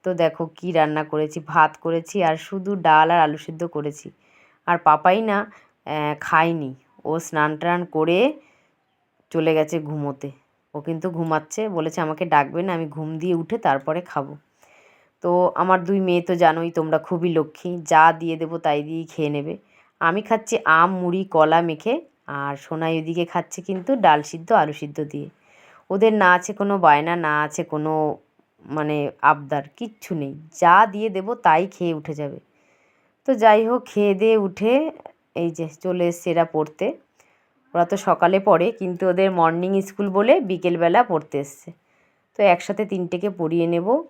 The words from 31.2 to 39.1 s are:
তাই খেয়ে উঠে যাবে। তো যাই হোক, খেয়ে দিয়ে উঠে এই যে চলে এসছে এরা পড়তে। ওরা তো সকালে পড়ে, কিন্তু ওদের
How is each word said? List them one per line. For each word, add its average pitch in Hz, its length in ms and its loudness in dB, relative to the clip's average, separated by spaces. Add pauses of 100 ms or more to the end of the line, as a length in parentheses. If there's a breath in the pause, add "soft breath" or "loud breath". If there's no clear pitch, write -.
তাই 180 320 2
খেয়ে 170 260 -4
উঠে 156 200 -8
যাবে। 143 260 -10 (840)
তো 269 80 2
যাই 220 340 6
হোক, 247 180 -2
খেয়ে 208 280 0
দিয়ে 220 240 2
উঠে 220 540 0 (440)
এই 170 160 -2
যে 160 180 -8 (140)
চলে 180 240 -2
এসছে 170 240 -4
এরা 165 140 2
পড়তে। 165 520 -6 (760)
ওরা 175 120 2
তো 196 120 -4
সকালে 180 420 2
পড়ে, 190 320 2
কিন্তু 185 360 -4
ওদের 190 240 2